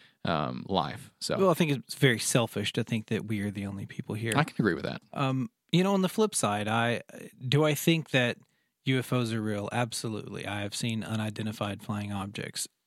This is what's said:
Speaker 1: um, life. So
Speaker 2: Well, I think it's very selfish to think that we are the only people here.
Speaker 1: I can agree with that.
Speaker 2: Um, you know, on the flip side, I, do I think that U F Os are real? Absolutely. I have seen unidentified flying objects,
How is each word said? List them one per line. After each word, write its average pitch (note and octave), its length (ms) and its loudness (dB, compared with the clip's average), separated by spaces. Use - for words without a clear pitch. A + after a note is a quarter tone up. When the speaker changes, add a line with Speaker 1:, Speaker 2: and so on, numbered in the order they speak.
Speaker 1:
um, D#2 420 -2
life. F#2 520 -2
So - 180 -2
Speaker 2:
Well, F#3+ 120 6
I E3 40 6
think D#3 180 2
it's - 240 -4
very A#2+ 240 6
selfish G#2+ 540 0
to A#2+ 100 0
think A2 240 -4
that G#2 200 -2
we A2 140 -2
are G2+ 100 -2
the G2 140 -6
only G2 200 -8
people - 300 -8
here. A2+ 200 -2
Speaker 1:
I D3 80 4
can - 160 -12
agree G2+ 140 4
with D2 100 -6
that. - 180 -6
Speaker 2:
Um, C3 360 -2
you F3 120 6
know, G3 100 2
on F#3+ 80 4
the F3+ 80 2
flip G#3+ 260 2
side, G#2 320 0
I, A#2 340 2
do C3+ 200 4
I D3+ 80 4
think D#3+ 360 2
that B2 280 2
U C3 120 2
F B2+ 160 -2
Os A#2+ 180 0
are A2+ 100 -2
real? G#2 300 -2
Absolutely. A2 760 -4
I G2+ 140 -4
have G2+ 120 -6
seen A2+ 300 -2
unidentified G#2+ 800 -4
flying G#2 280 -6
objects, - 560 -6